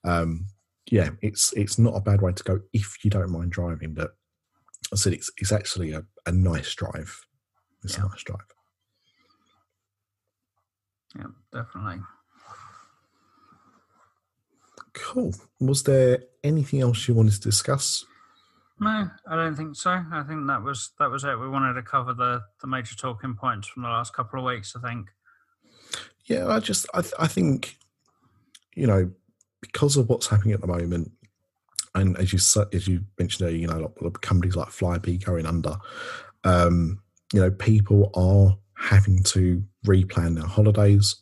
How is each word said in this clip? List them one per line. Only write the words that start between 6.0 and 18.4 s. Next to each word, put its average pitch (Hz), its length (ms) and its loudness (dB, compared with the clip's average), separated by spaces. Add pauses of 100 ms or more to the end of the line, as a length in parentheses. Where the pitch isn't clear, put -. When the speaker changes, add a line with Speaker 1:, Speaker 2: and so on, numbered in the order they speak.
Speaker 1:
a 87 60 -4
nice 87 420 2
drive. - 440 -10 (640)
It's 98 160 -8
Speaker 2:
Yeah. 98 60 -2
Speaker 1:
a 98 40 -2
nice - 140 -12
drive. 98 180 -12 (2750)
Speaker 2:
Yeah, - 100 -14 (260)
definitely. 98 480 -12 (3000)
Speaker 1:
Cool. - 420 -6 (260)
Was 135 240 0
there 127 360 4 (240)
anything 143 360 0
else 120 280 0
you 120 60 2
wanted 110 200 6
to 101 60 -6
discuss? - 640 -2 (760)